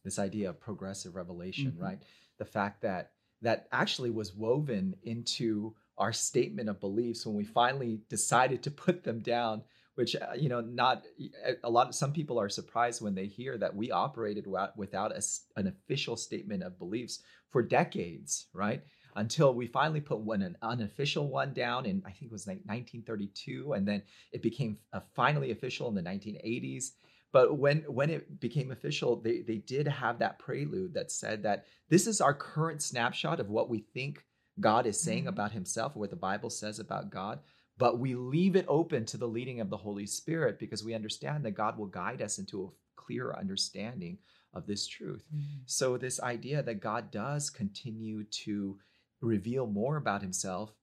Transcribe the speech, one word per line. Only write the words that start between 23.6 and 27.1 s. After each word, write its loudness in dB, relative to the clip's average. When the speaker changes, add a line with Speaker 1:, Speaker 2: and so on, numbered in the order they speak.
Speaker 1:
and 2
then 0
it -8
became, 0
uh, -6
finally 4
official -4
in 0
the 2
nineteen -6
eighties. -4